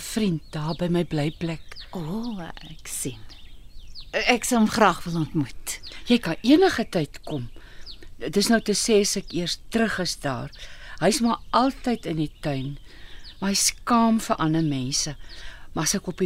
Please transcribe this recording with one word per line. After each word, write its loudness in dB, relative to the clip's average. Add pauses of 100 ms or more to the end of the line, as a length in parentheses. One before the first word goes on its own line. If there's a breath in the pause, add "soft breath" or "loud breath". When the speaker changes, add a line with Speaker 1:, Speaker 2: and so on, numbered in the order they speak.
Speaker 1:
vriend 0
daar -4
by 0
my 4
blyplek. -2 (180)
Speaker 2:
O, -6 (340)
ek -14
sien. -6 (880)
Ek 4
sal 4
hom 8
graag 6
wil -2
ontmoet. -2 (340 loud breath)
Speaker 1:
Jy 8
kan -4
enige 6
tyd -2
kom. -4 (720 loud breath)
Dis 2
nou 8
te 0
sê 4
as 0
ek -10
eers -4 (100)
terug 2
is -2
daar. -4 (480 loud breath)
Hy's 4
maar 4 (160)
altyd 2
in 0
die 0 (100)
tuin, -2 (640 loud breath)
maar 0
hy 2
skaam 4
vir 0
ander 4
mense. 0 (640 loud breath)
Maar 0
as 2
ek -4
op -10